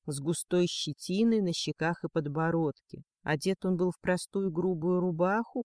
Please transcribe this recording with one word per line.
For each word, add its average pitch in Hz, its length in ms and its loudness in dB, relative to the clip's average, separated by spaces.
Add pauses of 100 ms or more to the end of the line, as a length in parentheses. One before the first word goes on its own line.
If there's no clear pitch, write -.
с 143 120 -4
густой 175 480 0
щетиной 214 720 0
на 175 140 0
щеках - 500 -2
и 160 80 -6
подбородке. 160 920 -2 (200)
Одет 185 400 0
он 185 140 2
был 180 140 2
в - 100 -14
простую 190 500 -2
грубую 180 480 0
рубаху, 185 640 0